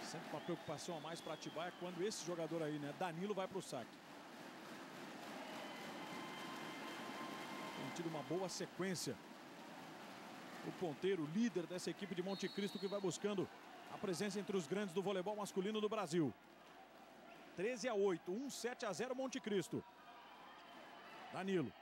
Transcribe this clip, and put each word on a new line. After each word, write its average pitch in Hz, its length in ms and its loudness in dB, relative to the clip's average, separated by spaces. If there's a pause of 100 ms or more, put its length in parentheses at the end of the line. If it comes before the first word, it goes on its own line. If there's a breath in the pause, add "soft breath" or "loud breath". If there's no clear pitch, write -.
Sempre 165 260 -6
uma 151 120 -2
preocupação 165 540 -2
a 151 40 -4
mais 156 200 -6
pra 160 140 -4
Atibaia 160 460 -2
quando 175 240 -2
esse 214 200 2
jogador 165 380 2
aí, 151 160 2
né, 143 220 0
Danilo, 185 340 2
vai 190 140 2
pro 190 120 -2
saque. 127 300 -4 (3750)
Tem 139 200 -2
tido 170 140 2
uma 156 120 0
boa 175 260 2
sequência. 170 680 2 (1500)
O 165 60 0
ponteiro, 175 600 4
líder 202 320 4
dessa 180 240 -2
equipe 180 240 -2
de 180 80 0
Monte 190 260 2
Cristo, 196 300 2
que 190 100 0
vai 196 140 2
buscando 190 480 4 (420)
a 147 60 -6
presença 196 420 2
entre 196 160 0
os 180 120 4
grandes 190 260 2
do 196 80 4
voleibol 190 340 4
masculino 208 460 2
do 208 80 6
Brasil. 170 420 6 (1200)
Treze 226 340 2
a 220 60 2
oito, 196 360 6
um 254 160 0
sete 240 380 -2
a 202 80 2
zero 247 220 2
Monte 262 240 2
Cristo. 190 440 4 (1500)
Danilo. 170 480 4